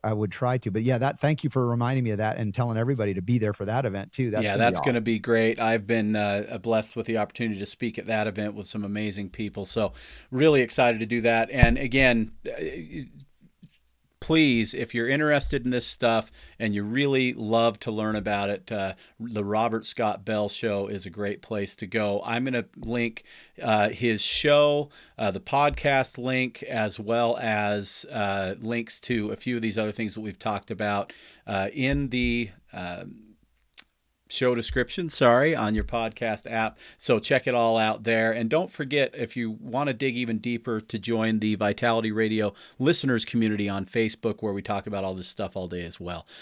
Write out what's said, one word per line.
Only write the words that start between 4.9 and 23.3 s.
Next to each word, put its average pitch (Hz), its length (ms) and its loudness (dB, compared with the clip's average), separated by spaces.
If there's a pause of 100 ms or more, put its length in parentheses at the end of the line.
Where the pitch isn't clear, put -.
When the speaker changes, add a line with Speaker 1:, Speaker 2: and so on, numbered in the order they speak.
Speaker 2:
be 110 180 0
great. 113 400 2
I've 113 260 2
been, 107 300 2
uh, 104 480 -2
blessed 110 320 0
with 113 100 -4
the 113 120 0
opportunity 107 420 -2
to 101 60 -6
speak 117 340 -6
at - 60 -10
that 107 220 0
event 104 280 -4
with 101 100 -10
some 104 200 -6
amazing 101 460 -4
people. 104 340 -6
So 104 260 -2 (400)
really 143 300 6
excited 120 400 4
to 113 40 -2
do 117 160 0
that. 113 300 4
And 120 260 6
again, 123 540 4 (160)
uh, 156 560 -8 (1160)
please, 139 560 4
if - 180 -6
you're 120 160 -2
interested 143 560 0
in 127 60 0
this 123 160 -2
stuff 113 440 0 (280)
and 107 160 -2
you 104 80 -2
really 131 500 2
love 117 460 2
to - 100 -6
learn 107 260 -2
about 101 360 -2
it, 98 200 -8
uh, 98 220 -4 (260)
the 113 240 -4
Robert 110 400 0
Scott 104 400 -2
Bell 104 240 -2
Show 101 380 -2
is 98 220 -8
a - 20 -12
great 101 320 -6
place 101 360 -6
to 104 100 -10
go. 101 360 0
I'm 117 220 -2
gonna 123 200 -2 (120)
link, 117 460 -4 (360)